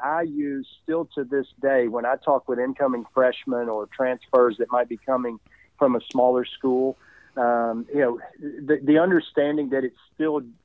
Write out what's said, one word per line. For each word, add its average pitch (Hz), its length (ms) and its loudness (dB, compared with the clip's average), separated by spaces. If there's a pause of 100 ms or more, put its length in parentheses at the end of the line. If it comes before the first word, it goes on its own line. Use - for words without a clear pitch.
I 156 180 -2
use 143 460 -6 (140)
still 160 320 -2
to 143 100 -4
this 131 220 -2 (160)
day 135 260 2
when 117 160 -4
I 131 120 0
talk 139 300 0
with 120 120 -2
incoming 127 560 -2
freshmen 123 560 0
or 107 160 -4
transfers 123 720 2
that 123 120 -4
might 123 180 0
be 117 100 -8
coming 123 420 -4 (380)
from 131 180 4
a 113 40 -2 (120)
smaller 127 320 2
school. 131 520 -2 (400)
Um, 117 560 0
you 143 80 0
know, 120 200 0 (180)
the, 147 440 -2
the 147 160 4
understanding 151 720 0
that 135 120 0
it's 127 160 -6 (160)
still 151 280 -2 (220)